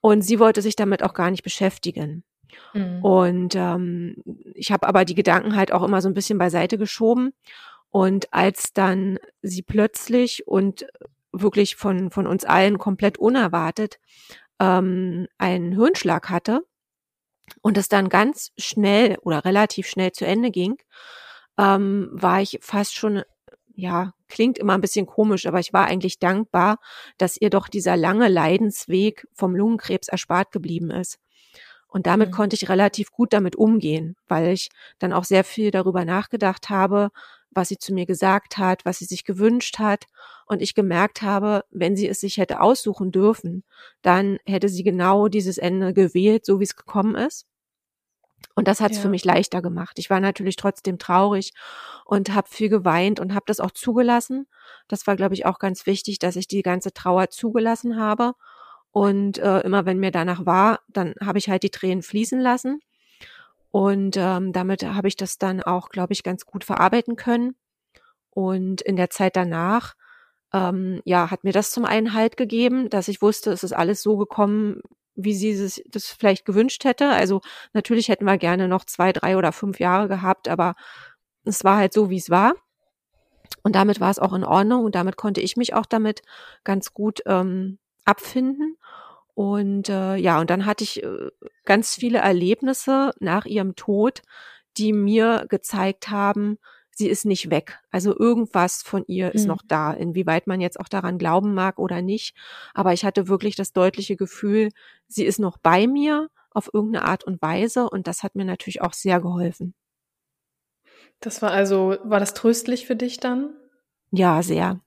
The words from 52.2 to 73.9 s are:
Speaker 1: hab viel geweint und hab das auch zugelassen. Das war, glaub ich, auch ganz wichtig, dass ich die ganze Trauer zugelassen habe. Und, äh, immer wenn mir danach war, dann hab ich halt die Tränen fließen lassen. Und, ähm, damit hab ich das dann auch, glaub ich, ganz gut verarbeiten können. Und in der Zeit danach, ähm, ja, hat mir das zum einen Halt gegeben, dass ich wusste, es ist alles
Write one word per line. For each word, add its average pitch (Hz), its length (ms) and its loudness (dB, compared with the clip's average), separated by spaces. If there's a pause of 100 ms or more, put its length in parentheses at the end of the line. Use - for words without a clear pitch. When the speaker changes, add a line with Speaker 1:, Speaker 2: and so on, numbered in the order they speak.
Speaker 1:
hab 202 140 0
viel 220 220 -2
geweint 185 500 2
und 190 160 -4
hab 202 120 -4
das 214 120 -2
auch 190 120 -2
zugelassen. 247 760 0 (400)
Das - 200 -6
war, 202 80 2
glaub 190 180 0
ich, 185 120 -4
auch 190 140 -2
ganz 185 260 -4
wichtig, 196 340 -4
dass 175 180 -2
ich 190 100 -8
die 196 140 -2
ganze 180 320 -2
Trauer 185 360 0
zugelassen 226 680 -2
habe. 226 340 0 (580)
Und, 202 480 2
äh, 190 220 2
immer 190 240 0
wenn 185 140 0
mir 190 120 0
danach 175 340 -2
war, 190 420 4
dann 175 320 -4
hab 202 160 -4
ich 202 140 -2
halt 185 140 0
die 202 60 0
Tränen 185 320 -2
fließen 226 380 -2
lassen. 254 400 0 (920)
Und, 196 460 0
ähm, 185 360 -2
damit 185 300 -2
hab 196 220 -4
ich 196 120 -2
das 190 200 -8
dann 190 240 -2
auch, 180 280 -2
glaub 185 220 -4
ich, 196 120 -4
ganz 185 220 -6
gut - 180 -10
verarbeiten 226 540 2
können. 240 380 -2 (720)
Und 185 520 -2
in 190 140 -2
der 180 140 0
Zeit - 260 0
danach, 180 600 -2 (580)
ähm, 185 520 -2
ja, 175 260 2
hat 180 120 -8
mir 190 100 0
das 208 180 0
zum 240 140 -2
einen 220 280 0
Halt 220 240 0
gegeben, 247 520 0
dass 196 200 -2
ich 196 120 -4
wusste, 202 300 2
es 180 120 -4
ist 180 100 -6
alles 180 300 -2